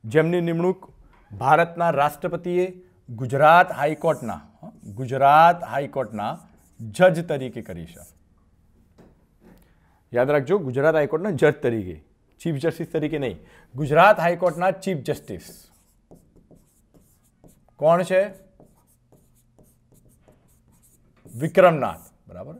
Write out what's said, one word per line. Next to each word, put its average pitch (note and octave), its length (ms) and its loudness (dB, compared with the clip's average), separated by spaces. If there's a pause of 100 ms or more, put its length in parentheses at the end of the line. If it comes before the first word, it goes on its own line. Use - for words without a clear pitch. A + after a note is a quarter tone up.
જેમની D#3+ 360 0
નિમણૂક E3+ 520 -4 (460)
ભારતના E3+ 520 0
રાષ્ટ્રપતિએ F3 920 -4 (280)
ગુજરાત C#3 640 4
હાઈકોર્ટના, C#3+ 680 -4 (240)
હ, - 20 -20 (280)
ગુજરાત C#3 680 4
હાઈકોર્ટના A#2 880 -8 (320)
જજ E3+ 480 2
તરીકે C3 340 -8
કરી E2+ 240 -14
છે. - 140 -20 (2250)
યાદ B2+ 160 0
રાખજો, D3 280 0
ગુજરાત C#3+ 360 0
હાઈકોર્ટના D#3 360 -2
જજ D3+ 240 2
તરીકે, G2 500 -6 (360)
ચીફ E3 140 -4
જસ્ટિસ D#3 340 -6
તરીકે D3+ 300 -6
નહીં, C3 200 -6 (360)
ગુજરાત D#3 460 4
હાઈકોર્ટના F3 500 -2
ચીફ F#3+ 280 -6
જસ્ટિસ. - 720 -12 (2000)
કોણ E3 260 2
છે? F#3+ 280 0 (3000)
વિક્રમનાથ, D#3 600 2 (280)
બરાબર? G2 320 -18